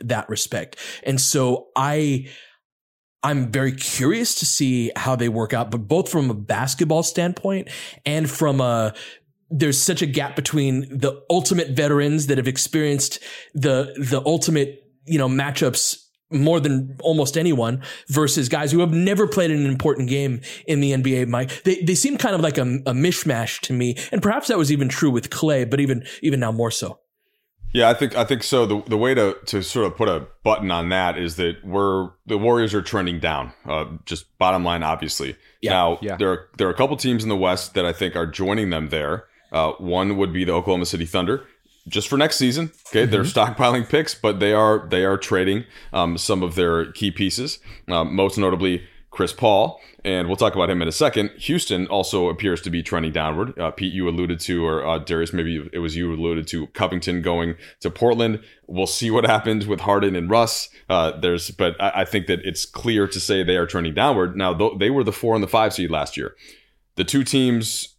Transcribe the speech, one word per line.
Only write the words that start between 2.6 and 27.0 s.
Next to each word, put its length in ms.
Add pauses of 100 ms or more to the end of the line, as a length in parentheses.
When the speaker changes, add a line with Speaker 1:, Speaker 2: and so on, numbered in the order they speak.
Speaker 1:
I'm 300
very 200
curious 680
to 80
see 480
how 200
they 140
work 240
out, 160
but 180
both 220
from 220
a 20
basketball 720
standpoint 640 (340)
and 260
from 300
a, 360 (560)
there's 300
such 200
a 60
gap 280
between 540
the 400
ultimate 400
veterans 580
that 120
have 80
experienced 720 (340)
the, 400 (160)
the 160
ultimate, 580 (220)
you 140
know, 100
matchups 680 (340)
more 280
than 420
almost 360
anyone 460 (240)
versus 420
guys 220
who 80
have 120
never 360
played 240
in 80
an 80
important 420
game 320 (240)
in 140
the 140
N 100
B 180
A, 60
Mike. 360
They, 180
they 140
seem 220
kind 160
of 80
like 160
a, 60
a 300
mishmash 680
to 120
me. 240 (140)
And 100
perhaps 260
that 100
was 140
even 180
true 220
with 180
Klay, 400
but 100
even, 260 (160)
even 180
now 120
more 200
so. 280 (720)